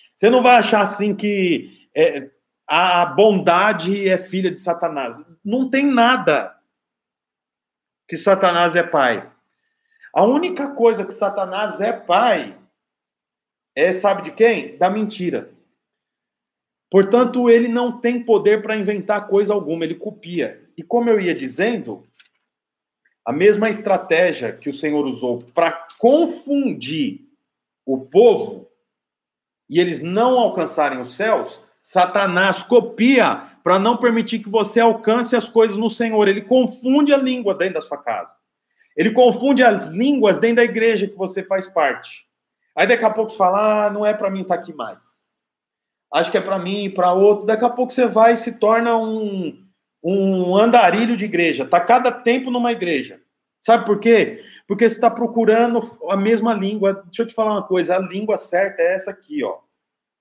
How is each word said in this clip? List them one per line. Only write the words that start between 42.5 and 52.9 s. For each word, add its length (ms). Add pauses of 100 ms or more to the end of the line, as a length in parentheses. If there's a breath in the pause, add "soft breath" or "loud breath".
Aí 100
daqui 180
a 60
pouco 220
você 60
fala, 500
"Ah, 20
não 160
é 80
pra 160
mim 140
tá 100
aqui 180
mais. 480 (920)
Acho 160
que 80
é 40
pra 180
mim, 320
pra 220
outro." 340
Daqui 180
a 40
pouco 220
você 140
vai 280
e 40
se 160
torna 440
um, 640 (400)
um 520
andarilho 640
de 80
igreja. 400
Tá 160
cada 300
tempo 400
numa 200
igreja. 480 (400)